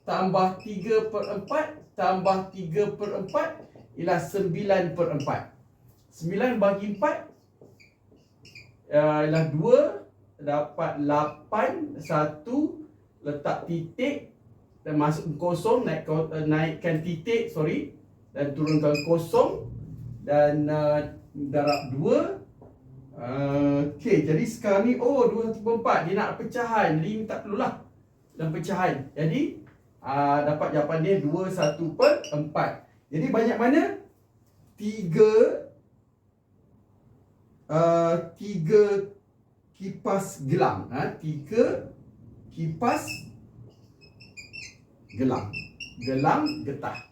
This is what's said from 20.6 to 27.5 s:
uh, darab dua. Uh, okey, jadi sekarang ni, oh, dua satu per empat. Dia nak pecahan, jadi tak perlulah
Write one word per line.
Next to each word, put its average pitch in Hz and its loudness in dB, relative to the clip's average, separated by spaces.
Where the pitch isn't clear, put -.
uh, 151 2
darab 143 -2
dua. 277 0
Uh, 143 0
okey, 165 2
jadi 156 2
sekarang 208 2
ni, 247 2
oh, 247 4
dua 226 -2
satu 214 -8
per 233 2
empat. 170 2
Dia 185 -2
nak - -2
pecahan, 220 0
jadi 214 -4
tak - -8
perlulah - -4